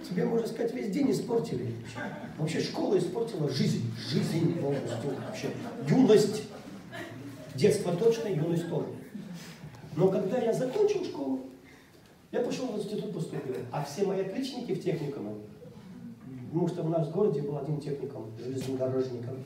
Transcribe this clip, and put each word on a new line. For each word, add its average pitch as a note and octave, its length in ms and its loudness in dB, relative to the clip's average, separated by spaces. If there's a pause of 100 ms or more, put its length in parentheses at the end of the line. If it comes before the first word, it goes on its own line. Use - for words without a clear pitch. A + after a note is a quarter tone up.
Тебе, G#3 200 2
можно A3+ 200 2
сказать, - 280 -2
весь A3 160 -2
день A3 200 4
испортили. D3+ 600 0 (680)
Вообще - 220 0
школа - 380 2
испортила - 500 0
жизнь. - 480 2
Жизнь E3 640 2
полностью C#3+ 500 -2 (160)
вообще. - 240 -4 (380)
Юность. - 540 8 (1120)
Детство E3+ 420 4
точно, A3+ 320 4
юность E3 400 0
тоже. C3+ 200 -2 (1080)
Но F#3 120 8
когда G3 300 2
я A3+ 140 2
закончил F#4+ 520 2
школу, C4 360 -2 (920)
я - 80 0
пошёл - 260 -2
в G#3 120 -4
институт, G3+ 340 -4
поступил. D3 420 -4 (160)
А D3+ 140 -2
все G3+ 200 0
мои F#3 160 2
отличники A#3+ 540 -2
в - 80 -4
техникумы, C#3+ 500 -2 (1120)
потому E3+ 220 2
что E3+ 140 -4
у D#3+ 60 0
нас E3 200 2
в - 40 -6
городе F#3 300 2
был C#3+ 140 -4
один D3 240 -2
техникум, A#2 580 -6
железнодорожником. B2+ 1080 -2